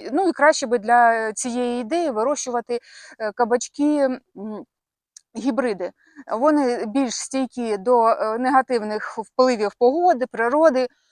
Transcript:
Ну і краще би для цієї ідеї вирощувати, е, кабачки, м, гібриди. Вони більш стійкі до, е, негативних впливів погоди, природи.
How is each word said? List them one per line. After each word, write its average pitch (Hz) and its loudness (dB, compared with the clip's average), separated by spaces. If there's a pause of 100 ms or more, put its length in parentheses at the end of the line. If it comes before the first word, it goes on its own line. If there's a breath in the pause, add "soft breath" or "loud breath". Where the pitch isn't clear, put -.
(120)
Ну 359 0
і 302 2
краще 277 2
би 240 0
для 226 4
цієї 240 -4
ідеї 302 -2
вирощувати, 240 -4 (380 loud breath)
е, 214 -6
кабачки, 285 0 (280)
м, 214 -12 (720)
гібриди. 220 -4 (400 loud breath)
Вони 247 0
більш 233 -2
стійкі 240 -6
до, 226 2
е, 220 0
негативних 247 -2
впливів 220 0
погоди, 269 2
природи. 254 2 (240 loud breath)